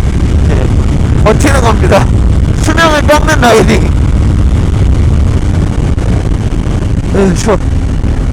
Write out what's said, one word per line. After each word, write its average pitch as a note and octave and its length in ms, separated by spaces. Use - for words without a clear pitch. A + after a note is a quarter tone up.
이제 - 220
버티는 A#3+ 360
겁니다. G#3 440
수명을 D#4 400
깎는 D4+ 380
라이딩. A3 500
으, G3 200
추워. G#3+ 220